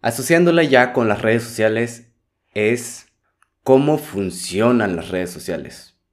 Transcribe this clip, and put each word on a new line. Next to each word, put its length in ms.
asociándola 640
ya 280
con 160
las 140
redes 220
sociales, 640
es 520
¿cómo 360
funcionan 960
las 140
redes 200
sociales? 720